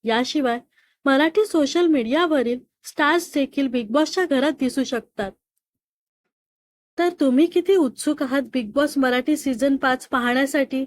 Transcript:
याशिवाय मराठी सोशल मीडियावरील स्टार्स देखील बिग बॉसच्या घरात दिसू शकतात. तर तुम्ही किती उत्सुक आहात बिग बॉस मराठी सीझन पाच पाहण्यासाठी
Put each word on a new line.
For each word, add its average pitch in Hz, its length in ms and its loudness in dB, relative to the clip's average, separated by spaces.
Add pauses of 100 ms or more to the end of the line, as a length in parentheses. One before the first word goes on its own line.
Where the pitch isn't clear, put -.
याशिवाय 247 560 0 (440)
मराठी 311 420 2
सोशल 339 400 0
मीडियावरील 269 720 0 (260)
स्टार्स 320 500 0
देखील 277 340 -2
बिग 240 220 -4
बॉसच्या 311 360 0
घरात 277 340 0
दिसू 254 240 -2
शकतात. 220 480 -8 (1700)
तर 339 100 2 (120)
तुम्ही 277 260 4
किती 359 300 2
उत्सुक 294 460 -2
आहात 269 200 -2
बिग 226 280 -6
बॉस 285 280 0
मराठी 254 380 0
सीझन 269 400 0
पाच 262 320 -2
पाहण्यासाठी 269 800 0